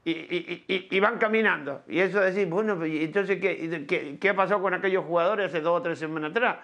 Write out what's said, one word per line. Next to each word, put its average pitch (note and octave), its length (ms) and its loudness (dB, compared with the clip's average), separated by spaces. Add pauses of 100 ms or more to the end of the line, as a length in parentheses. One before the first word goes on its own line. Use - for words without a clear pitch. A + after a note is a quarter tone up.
y, E3 100 -2
y, F3 540 -6
y, G3 80 -2
y, F#3 220 -2
y F#3+ 40 4
van G#3 180 2
caminando. G3 680 0
Y D#3+ 120 0
eso F#3+ 200 2
decís, F#3+ 280 2
bueno, F#3 380 0
¿y D#3 180 -2
entonces F#3+ 340 0
qué, E3 480 -2
qué, C#3+ 320 -4
qué F#3+ 120 2
ha G3+ 40 0
pasado F#3+ 280 2
con F#3+ 100 0
aquellos F#3 320 0
jugadores F3 460 2
hace E3 100 -2
dos E3+ 180 2
o E3+ 40 -2
tres E3 160 -4
semanas D#3 320 -4
atrás? A3 340 2